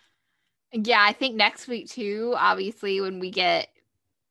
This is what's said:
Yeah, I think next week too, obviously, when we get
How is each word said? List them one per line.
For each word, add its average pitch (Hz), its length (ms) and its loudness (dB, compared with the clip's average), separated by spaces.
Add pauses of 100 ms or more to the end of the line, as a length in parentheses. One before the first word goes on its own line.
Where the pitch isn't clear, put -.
(720)
Yeah, 220 280 4
I 208 120 6
think 254 220 -4
next 214 320 0
week 240 220 -6
too, 220 480 -4
obviously, 190 640 0
when 190 180 -6
we 185 120 -8
get 180 380 0 (600)